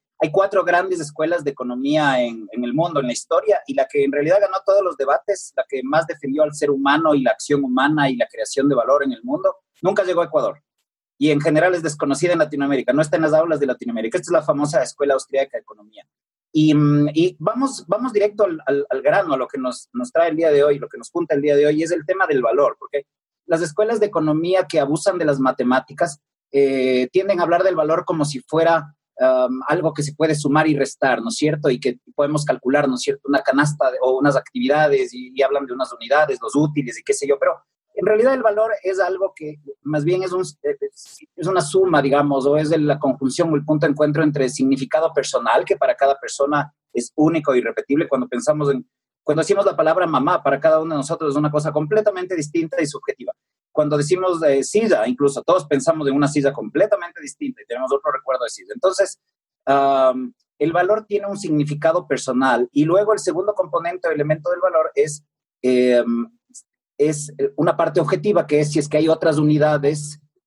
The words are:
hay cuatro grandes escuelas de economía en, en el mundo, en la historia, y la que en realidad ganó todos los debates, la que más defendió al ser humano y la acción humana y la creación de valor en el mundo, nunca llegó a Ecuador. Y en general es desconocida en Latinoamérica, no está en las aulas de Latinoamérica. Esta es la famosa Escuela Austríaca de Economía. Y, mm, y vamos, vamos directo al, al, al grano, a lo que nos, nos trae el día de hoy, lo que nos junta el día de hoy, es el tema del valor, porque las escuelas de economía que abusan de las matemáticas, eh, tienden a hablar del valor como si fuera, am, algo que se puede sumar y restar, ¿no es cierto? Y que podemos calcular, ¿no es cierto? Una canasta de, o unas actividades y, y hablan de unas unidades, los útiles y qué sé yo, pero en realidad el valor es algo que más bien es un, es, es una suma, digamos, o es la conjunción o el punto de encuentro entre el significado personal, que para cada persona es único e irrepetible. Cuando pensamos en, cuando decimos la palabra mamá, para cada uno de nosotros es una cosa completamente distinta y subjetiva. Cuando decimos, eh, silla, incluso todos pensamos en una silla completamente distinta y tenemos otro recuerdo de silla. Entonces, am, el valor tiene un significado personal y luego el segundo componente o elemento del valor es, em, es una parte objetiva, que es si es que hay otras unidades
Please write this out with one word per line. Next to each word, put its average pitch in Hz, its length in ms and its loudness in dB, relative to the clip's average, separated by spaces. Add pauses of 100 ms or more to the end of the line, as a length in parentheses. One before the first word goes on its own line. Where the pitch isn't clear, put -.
(200)
hay 156 120 -2
cuatro 190 320 0
grandes 175 380 0
escuelas 156 420 -4
de 143 80 -2
economía 135 720 0
en, 113 320 -6
en 120 100 -6
el 120 100 -4
mundo, 156 280 0
en 123 60 -4
la 120 40 -4
historia, 180 560 0
y 135 60 -10
la 135 180 0
que 143 140 2
en 139 80 -2
realidad 151 260 2
ganó 190 260 0
todos 196 160 4
los 175 140 -4
debates, 151 600 -2
la 131 100 -4
que 135 160 -6
más 156 240 0
defendió 151 360 -4
al 151 100 0
ser 143 180 -2
humano 143 420 2
y 139 100 2
la 123 80 4
acción 143 300 -2
humana 139 480 0
y 131 60 -4
la 117 160 -2
creación 135 380 -2
de 135 60 2
valor 139 280 2
en 135 80 -2
el 113 120 -12
mundo, 185 340 -2 (240)
nunca 196 220 2
llegó 175 180 0
a 165 60 0
Ecuador. 131 360 -2 (540)
Y 151 140 2
en 147 100 2
general 160 340 4
es 165 80 -4
desconocida 151 480 -2
en 170 80 2
Latinoamérica, 143 540 0
no 147 80 2
está 156 160 0
en 160 60 0
las 151 100 2
aulas 156 260 2
de 143 60 2
Latinoamérica. 117 520 -4
Esta - 120 -6
es 175 40 0
la 151 120 2
famosa 147 360 0
Escuela 135 340 -2
Austríaca 135 420 -4
de 107 40 -8
Economía. 107 460 -20 (480)
Y, 151 200 4
mm, 147 400 4
y 175 240 0
vamos, 220 480 -2
vamos 220 260 -2
directo 208 320 0
al, 160 220 -4
al, 143 200 0
al 135 140 -4
grano, 160 320 2
a 131 40 0
lo 123 100 -4
que 139 100 -10
nos, 127 340 -6
nos 123 200 -8
trae 165 180 2
el 156 80 -4
día 165 140 2
de 143 120 4
hoy, 147 140 2
lo - 100 -10
que - 120 -18
nos 120 100 -18
junta 165 240 -4
el 143 80 0
día 147 140 2
de 147 100 4
hoy, 151 160 2
es 165 100 -4
el 160 140 -2
tema 185 220 0
del 131 160 0
valor, 123 360 2
porque - 280 -8 (400)
las 165 140 0
escuelas 208 380 -2
de 208 60 2
economía 170 640 0
que 165 100 0
abusan 160 380 0
de 170 80 -2
las 139 140 2
matemáticas, 131 840 -2 (300)
eh, 131 600 2
tienden 190 280 0
a 170 40 2
hablar 170 200 2
del 185 120 2
valor 160 300 0
como 160 180 -2
si 147 180 -4
fuera, 160 540 0 (240)
am, 127 480 2
algo 156 280 0
que 147 80 -4
se 147 100 -6
puede 156 220 0
sumar 147 320 2
y 147 100 2
restar, 127 460 -2
¿no 117 60 -6
es 113 60 -8
cierto? 151 360 0
Y 123 80 -2
que 123 180 -2 (160)
podemos 147 320 -2
calcular, 135 420 0
¿no 127 80 0
es 123 60 -8
cierto? - 240 -4
Una 139 160 2
canasta 147 480 0
de, - 100 -2
o 131 200 2
unas 143 160 2
actividades 135 760 0
y, 127 220 -16
y 135 80 -2
hablan 139 240 0
de 123 80 -10
unas 131 180 -6
unidades, 135 480 0
los - 160 -8
útiles 147 440 -2
y - 40 -18
qué 139 100 -2
sé 139 140 -4
yo, 139 120 0
pero - 240 -2 (320)
en 180 100 -4
realidad 220 280 2
el 254 80 -2
valor 220 300 0 (120)
es 190 160 -2
algo 190 360 -2
que 151 240 -14 (240)
más 147 200 -2
bien 180 200 0
es 180 80 -6
un, 180 100 -4
es, - 760 -8 (180)
es 170 120 -8
una 180 140 0
suma, 170 400 2
digamos, 139 440 0
o 143 120 4
es 151 120 0
la 151 300 0
conjunción 139 520 -2
o 147 40 2
el 147 100 -2
punto 151 200 0
de 151 60 2
encuentro 151 320 0
entre 147 220 0
el 123 40 -2
significado 135 640 0
personal, 123 500 0
que - 140 0
para 131 180 2
cada 139 240 2
persona 143 540 -2 (180)
es - 240 -6
único 151 380 2
e 123 60 4
irrepetible. 117 480 -2
Cuando 127 200 -2
pensamos 143 440 0
en, 127 160 -4 (360)
cuando 156 180 0
decimos 196 240 2
la 180 100 2
palabra 165 320 2
mamá, 156 340 0
para 135 180 0
cada 160 200 4
uno 160 160 -2
de 143 40 -2
nosotros 151 320 -2
es 139 60 -2
una 151 140 0
cosa 151 200 -2
completamente 185 640 0
distinta 165 460 -4
y 151 40 0
subjetiva. - 480 -10 (380)
Cuando 151 260 0
decimos, 170 460 0
eh, 139 200 2
silla, 175 440 2
incluso 139 360 0
todos 170 220 2
pensamos 151 420 0
en 135 80 0
una 143 120 2
silla 139 240 0
completamente 151 680 -2
distinta 139 400 -12
y - 40 -20
tenemos 156 260 -6
otro 139 200 0
recuerdo 131 320 -4
de 113 60 -6
silla. - 240 -16
Entonces, - 460 -2 (460)
am, 131 680 2 (260)
el 156 120 0
valor 196 360 0
tiene 202 200 -4
un 196 100 -8
significado 151 680 -2
personal 123 640 0
y 147 140 2
luego 202 280 2
el 190 60 0
segundo 185 340 -2
componente 170 540 -4
o 160 40 0
elemento 151 400 -2
del 175 80 -2
valor 170 340 0
es, 151 300 -2 (380)
em, 120 640 2 (720)
es 151 360 -2 (220)
una 165 200 0
parte 160 240 0
objetiva, 165 460 0
que 147 140 2
es 151 120 0
si 156 80 0
es 143 80 -2
que 151 100 0
hay 160 100 2
otras 160 300 2
unidades 151 800 0 (280)